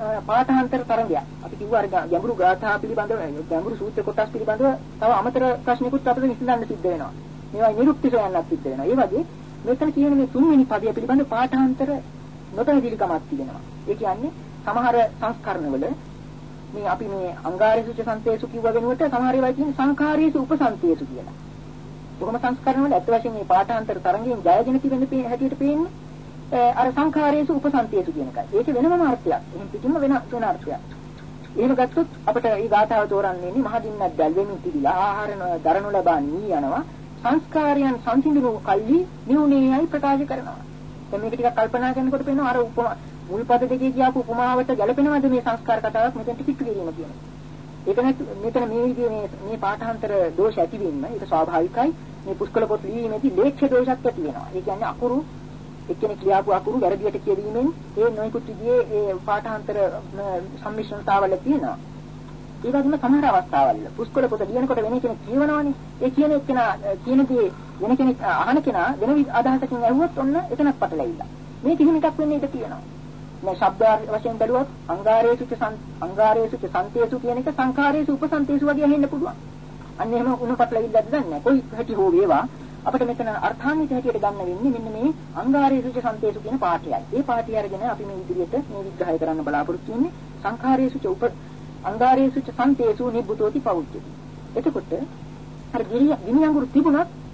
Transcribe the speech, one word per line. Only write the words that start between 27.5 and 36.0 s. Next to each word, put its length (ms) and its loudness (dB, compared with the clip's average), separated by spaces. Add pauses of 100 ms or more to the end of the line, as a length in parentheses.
උපසන්තේසු 580 2
කියන 160 -4
එකයි. 240 -6
ඒක 160 2
වෙනමම 340 4
අර්ථයක්. 440 2
එහෙන් 220 -12
පිටින්ම 260 -2
වෙන, 200 2 (120)
වෙන 180 -4
අර්ථයක්. 380 -4 (680)
එහෙම 200 2
ගත්තොත් 360 2 (140)
අපිට 240 0
මේ 220 0
ගාථාව 400 4
තෝරන්න 320 0
වෙන්නේ 220 -2
මහ 160 -2
ගින්නක් 360 -4
දැල් 200 2
වෙමින් 260 0
තිබිලා 380 0
ආහාර 340 0
නො-, 260 -4
දර 220 2
නොලබා 400 2